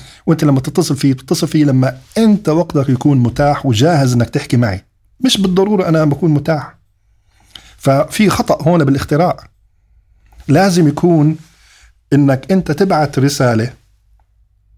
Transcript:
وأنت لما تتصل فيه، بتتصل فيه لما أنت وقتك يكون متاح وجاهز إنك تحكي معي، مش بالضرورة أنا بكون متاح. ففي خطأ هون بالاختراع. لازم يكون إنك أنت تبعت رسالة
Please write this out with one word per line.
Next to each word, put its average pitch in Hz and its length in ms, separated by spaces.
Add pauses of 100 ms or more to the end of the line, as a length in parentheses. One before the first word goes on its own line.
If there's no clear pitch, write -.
(260)
وأنت 165 180
لما 139 160
تتصل 147 360
فيه، 139 180
بتتصل - 340
فيه 151 180
لما 131 320 (200)
أنت 214 320
وقتك 151 400
يكون 135 280
متاح 139 480
وجاهز 135 480
إنك 117 160
تحكي - 280
معي، 98 280 (400)
مش 240 120
بالضرورة 190 500
أنا 160 180
بكون 147 260
متاح. 147 460 (1000)
ففي 147 520
خطأ - 340
هون 170 200
بالاختراع. 143 640 (1000)
لازم 175 400
يكون 156 480 (760)
إنك 139 380
أنت 185 200
تبعت 156 480
رسالة 127 540 (1040)